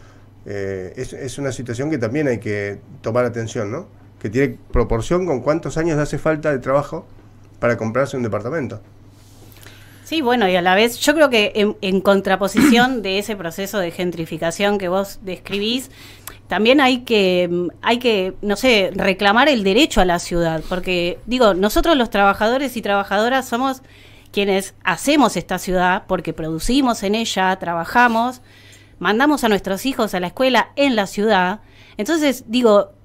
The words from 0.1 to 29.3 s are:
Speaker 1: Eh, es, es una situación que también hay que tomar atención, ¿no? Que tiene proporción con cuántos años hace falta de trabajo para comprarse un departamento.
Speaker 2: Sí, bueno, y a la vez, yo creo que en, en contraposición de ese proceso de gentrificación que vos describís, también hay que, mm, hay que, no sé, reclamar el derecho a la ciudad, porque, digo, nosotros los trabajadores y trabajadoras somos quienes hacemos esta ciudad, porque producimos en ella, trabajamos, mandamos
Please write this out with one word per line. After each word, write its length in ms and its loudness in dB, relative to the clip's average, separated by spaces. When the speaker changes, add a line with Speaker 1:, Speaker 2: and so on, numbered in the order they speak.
Speaker 1:
Eh, 460 -8
es, 180 -10
es 240 -10
una 140 -4
situación 380 -8
que 80 -2
también 300 -2
hay 120 -2
que 400 -6
tomar 240 0
atención, 440 -6
¿no? 180 -10
Que 100 -8
tiene 280 0
proporción 540 0
con 160 -2
cuántos 360 -2
años 220 0
hace 180 -4
falta 340 -2
de 80 -2
trabajo 460 -2
para 180 0
comprarse 380 -2
un 80 -4
departamento. 580 -6
Speaker 2:
Sí, 160 -2
bueno, 260 2
y 80 2
a 60 2
la 120 4
vez, 260 2
yo 140 4
creo 160 4
que 260 2
en, 260 2
en 180 0
contraposición 1040 4
de 180 -2
ese 160 -6
proceso 420 -6
de 140 -2
gentrificación 840 -2
que 100 -4
vos 340 -4
describís, 720 -6
también 320 4
hay 240 4
que, 480 2
mm, 160 -2
hay 180 0
que, 420 0
no 140 -2
sé, 400 2
reclamar 540 2
el 160 0
derecho 340 2
a 60 4
la 140 2
ciudad, 500 -2
porque, 560 -4
digo, 300 4
nosotros 420 2
los 120 0
trabajadores 680 0
y 40 -6
trabajadoras 680 0
somos 320 -4
quienes 440 -2
hacemos 500 2
esta 240 -4
ciudad, 480 0
porque 240 -4
producimos 720 -2
en 120 -2
ella, 440 0
trabajamos, 840 0
mandamos 440 2